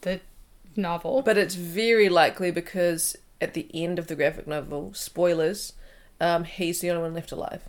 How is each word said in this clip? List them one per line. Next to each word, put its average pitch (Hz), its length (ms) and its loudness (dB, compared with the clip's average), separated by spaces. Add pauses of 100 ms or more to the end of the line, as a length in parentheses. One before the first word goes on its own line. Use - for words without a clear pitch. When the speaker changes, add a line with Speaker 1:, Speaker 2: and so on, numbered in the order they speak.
Speaker 1:
the 185 180 -4 (560)
novel. 175 480 0
Speaker 2:
But 220 160 4
it's 185 160 2
very 202 540 4
likely 175 420 4
because 170 640 -2 (240)
at - 140 -2
the 165 200 -6
end 170 260 -4
of 165 80 -8
the 160 80 -8
graphic 147 320 0
novel, 151 460 -8
spoilers, 160 800 0 (460)
um, 170 240 4
he's 170 360 -4
the 175 100 0
only 170 120 0
one 165 120 -4
left 165 160 -8
alive. - 380 -8